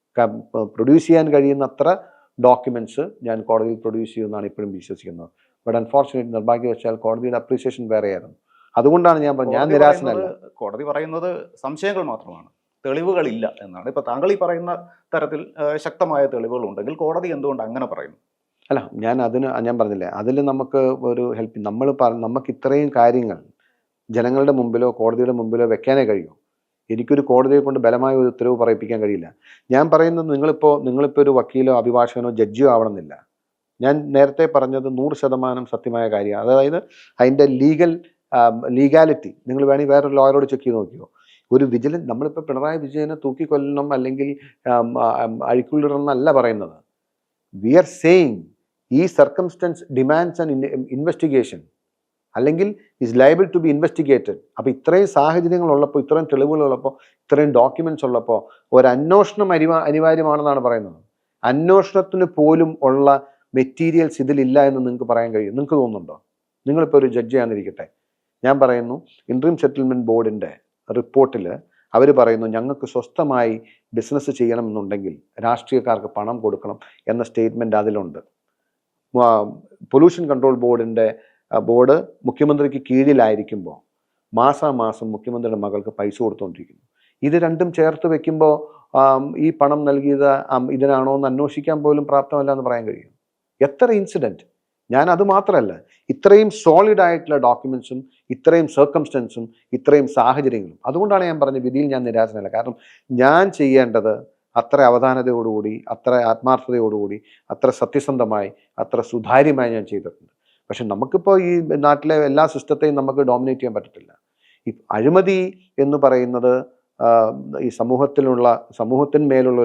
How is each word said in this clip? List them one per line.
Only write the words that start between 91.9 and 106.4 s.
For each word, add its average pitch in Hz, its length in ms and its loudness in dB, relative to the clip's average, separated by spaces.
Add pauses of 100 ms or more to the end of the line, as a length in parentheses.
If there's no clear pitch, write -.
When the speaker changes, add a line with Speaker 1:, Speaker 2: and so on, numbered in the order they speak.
Speaker 1:
പ്രാപ്തമല്ല 139 440 0
എന്ന് 131 140 -6
പറയാൻ 117 200 -4
കഴിയും. - 220 -14 (500)
എത്ര 139 260 2 (120)
ഇൻസിഡന്റ്! 143 440 -6 (500)
ഞാൻ 143 200 4
അത് 185 180 2
മാത്രമല്ല, 180 420 2 (400)
ഇത്രയും 208 360 6 (140)
സോളിഡ് 185 420 6
ആയിട്ടുള്ള 151 400 0
ഡോക്യുമെന്റ്സും 127 540 -2 (340)
ഇത്രയും 165 420 4
സർക്കംസ്റ്റൻസും 139 680 0 (320)
ഇത്രയും 139 300 4 (100)
സാഹചര്യങ്ങളും. 120 600 0 (100)
അതുകൊണ്ടാണ് 190 400 0
ഞാൻ 160 140 -4
പറഞ്ഞ 135 240 -2
വിധിയിൽ 139 260 -2
ഞാൻ 127 160 -4
നിരാശനല്ല. 110 480 -2
കാരണം 120 180 -6 (460)
ഞാൻ 156 220 6 (160)
ചെയ്യേണ്ടത് 120 540 2 (480)
അത്ര - 180 0 (100)
അവധാനതയോടുകൂടി, 120 840 0 (200)
അത്ര - 180 -4 (200)
ആത്മാർത്ഥതയോടുകൂടി, 113 880 -2 (360)